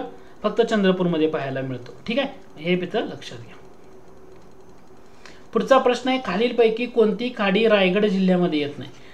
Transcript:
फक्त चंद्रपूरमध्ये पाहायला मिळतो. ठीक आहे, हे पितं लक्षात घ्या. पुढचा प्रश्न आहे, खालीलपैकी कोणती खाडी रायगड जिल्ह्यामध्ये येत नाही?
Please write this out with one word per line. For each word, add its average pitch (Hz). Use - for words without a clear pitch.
फक्त 214
चंद्रपूरमध्ये 180
पाहायला 139
मिळतो. 127
ठीक 247
आहे, -
हे 180
पितं 180
लक्षात -
घ्या. -
पुढचा 190
प्रश्न 254
आहे, 262
खालीलपैकी 226
कोणती 233
खाडी 202
रायगड 202
जिल्ह्यामध्ये 185
येत -
नाही? 123